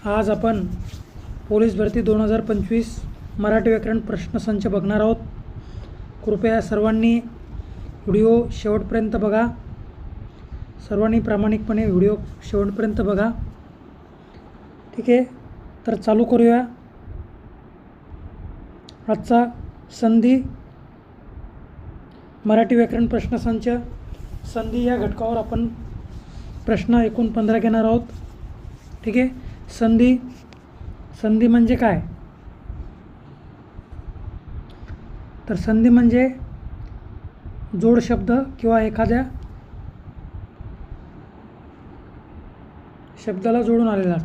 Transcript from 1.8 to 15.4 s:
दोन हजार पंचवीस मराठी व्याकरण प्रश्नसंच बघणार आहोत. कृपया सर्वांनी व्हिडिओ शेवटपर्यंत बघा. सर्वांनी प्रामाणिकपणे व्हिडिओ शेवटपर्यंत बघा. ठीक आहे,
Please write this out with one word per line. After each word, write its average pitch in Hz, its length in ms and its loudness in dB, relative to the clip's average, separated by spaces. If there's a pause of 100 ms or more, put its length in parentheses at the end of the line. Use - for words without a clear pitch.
दोन 214 180 2
हजार 220 200 2
पंचवीस 220 640 -2 (360)
मराठी 220 320 2
व्याकरण 220 300 0
प्रश्नसंच 208 640 -4
बघणार 202 340 0
आहोत. 226 160 4 (1080)
कृपया 220 380 2
सर्वांनी 220 560 2 (880)
व्हिडिओ 226 460 4
शेवटपर्यंत 214 640 -2
बघा. 214 300 2 (1400)
सर्वांनी 220 320 4
प्रामाणिकपणे 214 640 0
व्हिडिओ 196 320 4 (340)
शेवटपर्यंत 104 500 0
बघा. 104 300 2 (1700)
ठीक 240 140 -2
आहे, 247 140 6 (640)